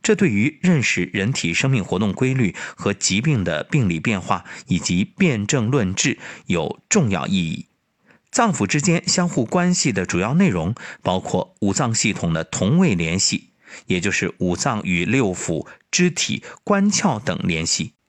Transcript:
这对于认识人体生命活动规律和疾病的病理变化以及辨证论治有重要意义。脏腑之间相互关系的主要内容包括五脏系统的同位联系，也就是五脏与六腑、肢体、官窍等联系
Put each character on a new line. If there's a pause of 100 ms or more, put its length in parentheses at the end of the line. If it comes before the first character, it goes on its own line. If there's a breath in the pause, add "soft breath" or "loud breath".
这
对
于
认
识
人
体
生
命
活
动
规
律 (180 loud breath)
和
疾
病
的
病
理
变
化 (220 loud breath)
以
及
辨
证
论
治 (280 loud breath)
有
重
要
意
义。 (640 soft breath)
脏
腑
之
间
相
互
关
系
的
主
要
内
容 (280 loud breath)
包
括
五
脏
系
统
的
同
位
联
系， (340 loud breath)
也
就
是
五
脏
与
六
腑、 (240 loud breath)
肢
体、 (220 loud breath)
官
窍
等
联
系 (140)